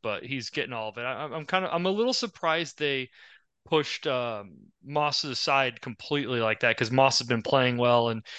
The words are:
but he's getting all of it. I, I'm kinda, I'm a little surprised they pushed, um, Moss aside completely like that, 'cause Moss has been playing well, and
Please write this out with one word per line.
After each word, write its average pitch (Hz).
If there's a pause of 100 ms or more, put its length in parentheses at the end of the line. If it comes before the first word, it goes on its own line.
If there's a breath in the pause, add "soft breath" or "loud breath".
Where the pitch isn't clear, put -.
but 104
he's 127
getting 131
all 110
of 107
it. 120
I, 127
I'm 151
kinda, 185
I'm 175
a 190
little 226
surprised 165
they 135 (540 soft breath)
pushed, -
um, 113 (300)
Moss 147
aside 135
completely 127
like 110
that, 117
'cause 110
Moss 135
has 120
been 117
playing 127
well, 120
and 113 (140 loud breath)